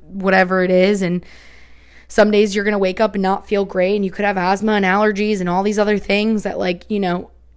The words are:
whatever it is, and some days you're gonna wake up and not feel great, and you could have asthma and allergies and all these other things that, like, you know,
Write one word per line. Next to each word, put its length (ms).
whatever 600
it 60
is, 320
and 240
some 220
days 220
you're 120
gonna 120
wake 220
up 160
and 60
not 260
feel 160
great, 320
and 80
you 80
could 140
have 120
asthma 360
and 100
allergies 560
and 80
all 160
these 160
other 180
things 460
that, 160
like, 300
you 100
know, 320